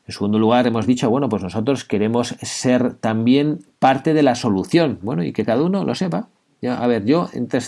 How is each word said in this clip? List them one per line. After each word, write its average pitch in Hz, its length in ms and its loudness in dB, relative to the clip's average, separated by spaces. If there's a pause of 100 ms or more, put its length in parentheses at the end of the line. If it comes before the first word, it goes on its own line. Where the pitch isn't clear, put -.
En - 80 -14
segundo 104 240 0
lugar, 117 300 4
hemos 113 180 -2
dicho, 123 240 2
bueno, 127 200 0
pues 104 120 -2
nosotros 113 440 -4
queremos 113 560 -2
ser 123 540 0
también 123 680 0 (180)
parte 135 340 2
de 151 100 4
la 127 120 4
solución. 127 680 0
Bueno, 135 220 -4
y 147 80 -4
que - 140 -2
cada 120 180 0
uno 185 220 -2
lo 123 100 -2
sepa. 185 320 -4 (340)
Ya, 123 160 -4
a 117 80 -4
ver, 117 200 0
yo 165 280 2
entre, 123 340 -4